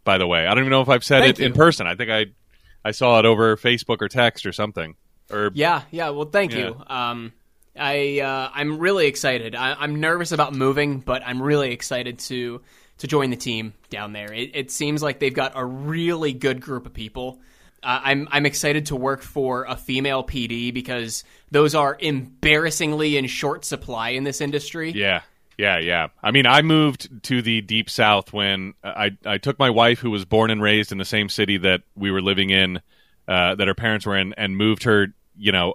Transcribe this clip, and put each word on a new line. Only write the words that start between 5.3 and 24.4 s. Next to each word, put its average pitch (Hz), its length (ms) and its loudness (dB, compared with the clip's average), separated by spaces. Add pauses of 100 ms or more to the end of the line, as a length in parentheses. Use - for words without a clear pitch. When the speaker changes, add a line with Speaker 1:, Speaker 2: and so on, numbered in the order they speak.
Speaker 1:
Or 104 240 -2
Speaker 2:
Yeah, 151 360 0
yeah. 160 200 -6
Well, 147 160 -6
thank 175 260 0
Speaker 1:
Yeah. 113 60 -4
Speaker 2:
you. 117 280 -6
Um, 120 460 -6 (480)
I, 143 400 -2
uh, 135 340 -4
I'm 151 240 -4
really 180 280 2
excited. 123 480 -2
I, 131 200 -4
I'm 147 260 -4
nervous 165 320 -2
about 147 200 0
moving, 135 460 0
but 127 260 -4
I'm 123 160 -6
really 143 300 0
excited 123 500 -8
to, 123 400 -8 (380)
to - 80 -10
join 135 240 0
the 120 60 -2
team 110 360 -6 (180)
down 104 220 -10
there. 104 200 -12
It, 123 220 -8
it 139 180 -8
seems 151 280 -2
like 143 200 -4
they've 139 120 0
got 135 220 -2
a 131 100 -6
really 156 680 -4
good 127 280 -2
group 127 260 -10
of - 80 -18
people. 127 440 -12 (420)
Uh, 127 220 -2
I'm, 139 300 2
I'm 147 140 2
excited 147 400 -2
to 143 100 -4
work 131 260 -4
for 127 460 -4
a 127 80 -8
female 135 480 -2
P 120 240 -6
D 120 240 -6
because 123 500 -8 (300)
those 151 240 4
are 151 240 2
embarrassingly 151 1160 0
in 131 120 0
short - 360 -6
supply 117 460 -6
in 131 140 -4
this 139 160 -6